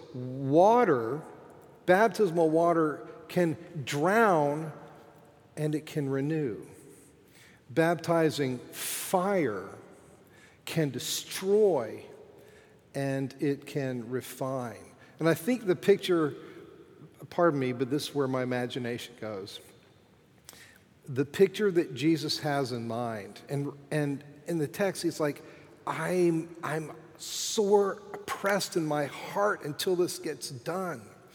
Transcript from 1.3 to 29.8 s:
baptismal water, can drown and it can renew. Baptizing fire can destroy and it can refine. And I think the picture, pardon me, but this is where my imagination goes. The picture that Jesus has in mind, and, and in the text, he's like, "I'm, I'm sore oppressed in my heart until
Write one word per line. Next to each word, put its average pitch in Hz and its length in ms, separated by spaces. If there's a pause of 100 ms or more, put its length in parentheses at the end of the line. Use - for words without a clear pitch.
baptismal 180 640
water, 165 500 (260)
can 170 300 (280)
drown 156 880 (880)
and 151 180
it 151 120
can 143 220
renew. 135 500 (1120)
Baptizing 160 920 (100)
fire 170 960 (1000)
can 151 240
destroy 143 1120 (920)
and 135 460
it 143 260
can 127 420
refine. 127 760 (340)
And 156 100
I 160 60
think 233 320
the 180 80
picture, 170 600 (960)
pardon 170 280
me, 127 140
but 120 180
this 143 200
is - 40
where 139 140
my 131 140
imagination 123 760
goes. 101 380 (1500)
The 139 160
picture 190 480
that 165 220
Jesus 147 440
has 139 320
in 117 160
mind, 113 640
and, 143 240 (180)
and 143 320 (240)
in 170 120
the 147 100
text, 196 340
he's 165 160
like, 147 240 (420)
"I'm, 165 640 (140)
I'm 151 300 (260)
sore 202 840 (140)
oppressed - 640
in 160 100
my 147 200
heart 190 580
until 175 320